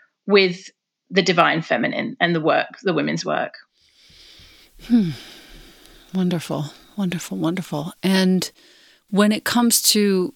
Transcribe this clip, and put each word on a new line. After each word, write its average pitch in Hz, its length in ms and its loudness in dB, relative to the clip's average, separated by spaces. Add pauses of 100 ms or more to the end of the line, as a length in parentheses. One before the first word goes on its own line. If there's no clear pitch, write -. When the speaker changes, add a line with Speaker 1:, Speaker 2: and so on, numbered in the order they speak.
(260)
Speaker 1:
with 190 440 2 (400)
the 185 120 2
divine 165 400 2
feminine - 580 -4
and 175 140 0
the 160 80 -2
work, 151 400 0
the 190 100 -2
women's 151 320 -4
work. 151 300 -4 (1300)
Speaker 2:
Hmm. 220 240 4 (1040)
Wonderful, 170 520 -2 (300)
wonderful, 190 420 -6
wonderful. 165 540 -4 (100)
And 185 480 2 (580)
when 208 240 2
it 214 120 -6
comes 233 360 2 (120)
to 196 440 2